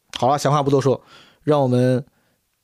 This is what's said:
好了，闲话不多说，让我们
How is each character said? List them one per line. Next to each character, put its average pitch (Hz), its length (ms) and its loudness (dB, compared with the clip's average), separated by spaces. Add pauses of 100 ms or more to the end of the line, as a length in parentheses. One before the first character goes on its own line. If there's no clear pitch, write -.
(180)
好 120 100 -2
了， 143 100 2
闲 139 140 -2
话 147 100 2
不 139 80 -2
多 139 120 2
说， 127 200 0 (420)
让 147 180 0
我 131 80 0
们 127 340 0 (600)